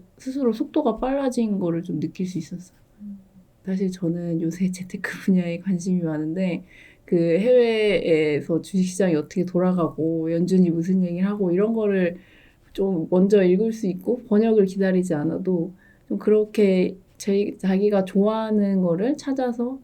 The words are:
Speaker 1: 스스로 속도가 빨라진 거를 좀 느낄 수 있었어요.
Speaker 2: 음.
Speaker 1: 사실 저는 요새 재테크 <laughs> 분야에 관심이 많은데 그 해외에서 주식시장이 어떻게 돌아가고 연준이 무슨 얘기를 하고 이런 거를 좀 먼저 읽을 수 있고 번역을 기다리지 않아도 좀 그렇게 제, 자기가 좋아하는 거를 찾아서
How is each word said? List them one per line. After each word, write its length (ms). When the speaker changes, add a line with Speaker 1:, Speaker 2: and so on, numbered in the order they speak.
Speaker 1:
스스로 340
속도가 460
빨라진 600
거를 240
좀 180
느낄 260
수 120
있었어요. 400
Speaker 2:
음. 180
Speaker 1:
사실 240
저는 500
요새 300
재테크 480
<laughs> 80
분야에 340
관심이 420
많은데 640
그 120
해외에서 1500
주식시장이 540
어떻게 280
돌아가고 880
연준이 380
무슨 340
얘기를 240
하고 240
이런 220
거를 420
좀 380
먼저 320
읽을 300
수 160
있고 400
번역을 380
기다리지 480
않아도 580
좀 100
그렇게 800
제, 400
자기가 460
좋아하는 800
거를 340
찾아서 680